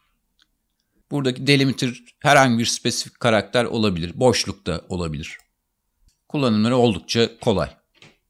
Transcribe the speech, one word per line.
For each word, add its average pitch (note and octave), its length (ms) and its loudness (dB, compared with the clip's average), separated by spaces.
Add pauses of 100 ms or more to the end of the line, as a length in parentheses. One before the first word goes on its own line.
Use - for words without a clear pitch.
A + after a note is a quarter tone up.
(1120)
Buradaki C3 360 -4
delimiter C3+ 560 0 (160)
herhangi C3+ 400 4
bir A#2 60 0
spesifik - 540 -6
karakter A2+ 460 0
olabilir, F#2 500 -2
boşluk - 500 0
da E2 240 -6
olabilir. E2 480 -8 (920)
Kullanımları B2 500 0
oldukça A#2 640 0
kolay. F#2 380 -2 (520)